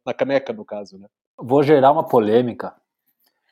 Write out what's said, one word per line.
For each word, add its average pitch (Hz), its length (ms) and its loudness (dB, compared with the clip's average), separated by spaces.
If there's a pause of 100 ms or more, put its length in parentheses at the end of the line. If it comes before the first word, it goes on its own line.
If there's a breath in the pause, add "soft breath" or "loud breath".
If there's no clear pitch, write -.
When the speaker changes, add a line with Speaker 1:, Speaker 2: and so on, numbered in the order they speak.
Speaker 1:
na 123 80 -6
caneca, 135 400 -2
no 107 100 -16
caso, 101 360 -16
né? 98 80 -20 (320)
Speaker 2:
Vou 139 240 0
gerar 135 280 4
uma 156 160 -2
polêmica. 110 680 0 (760)